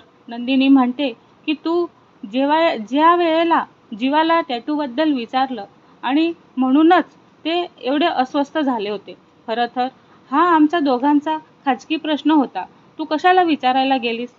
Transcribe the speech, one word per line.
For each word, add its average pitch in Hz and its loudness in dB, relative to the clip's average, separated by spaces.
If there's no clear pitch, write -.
नंदिनी 247 0
म्हणते 262 2
की, 311 -2
"तू 339 -4
जेव्हा, 294 0
ज्या 285 2
वेळेला 330 0
जीवाला 320 0
टॅटूबद्दल 294 -4
विचारलं 254 -4
आणि 320 0
म्हणूनच 302 4
ते 349 -2
एवढे 285 -2
अस्वस्थ 285 -2
झाले 247 -4
होते. 196 -10
खरं 233 -4
तर 247 -4
हा 330 4
आमचा 302 4
दोघांचा 285 0
खाजगी 269 -4
प्रश्न 311 -2
होता. 254 0
तू 320 -6
कशाला 359 2
विचारायला 269 0
गेलीस? 233 -6